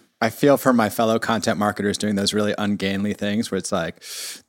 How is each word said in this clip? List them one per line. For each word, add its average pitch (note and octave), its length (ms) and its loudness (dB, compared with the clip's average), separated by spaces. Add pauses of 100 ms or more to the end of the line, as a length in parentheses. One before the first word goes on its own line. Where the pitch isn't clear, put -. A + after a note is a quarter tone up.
(200)
I A2+ 100 2
feel C#3+ 260 4
for C3 160 4
my A2+ 160 4
fellow A2+ 300 2
content A2 400 0
marketers G2+ 400 0
doing G#2 160 -2
those G2+ 180 0
really G#2 240 0
ungainly G2+ 560 -2
things G#2 380 -4
where G2 80 -2
it's - 140 -6
like, E2 280 -4 (480)